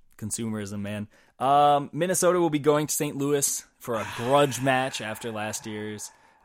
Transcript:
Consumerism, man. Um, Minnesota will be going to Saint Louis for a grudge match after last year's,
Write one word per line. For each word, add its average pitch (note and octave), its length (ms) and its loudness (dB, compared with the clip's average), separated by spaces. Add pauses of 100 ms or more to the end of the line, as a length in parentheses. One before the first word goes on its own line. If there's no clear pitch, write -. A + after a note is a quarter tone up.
(180)
Consumerism, G#2+ 640 -6
man. G#2 260 -8 (320)
Um, C#3+ 540 4
Minnesota F3+ 460 2
will E3+ 100 4
be D3+ 100 0
going D3 280 4
to - 80 -4
Saint D3 220 -4
Louis C#3 460 0 (140)
for A#2+ 180 -6
a G2+ 120 -4 (100)
grudge B2+ 440 4
match C3 400 0
after A2 300 -8
last G#2+ 360 -6
year's, G#2+ 420 -8 (360)